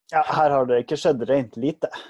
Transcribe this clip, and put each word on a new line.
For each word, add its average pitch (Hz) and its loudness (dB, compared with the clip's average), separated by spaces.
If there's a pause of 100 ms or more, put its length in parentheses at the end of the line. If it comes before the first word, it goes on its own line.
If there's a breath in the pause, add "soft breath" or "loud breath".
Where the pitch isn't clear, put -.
Ja, 156 2
her 156 2
har 135 2
det 123 2
ikke 147 -4
skjedd 147 2
rent 127 -2
lite. 139 -4 (200 loud breath)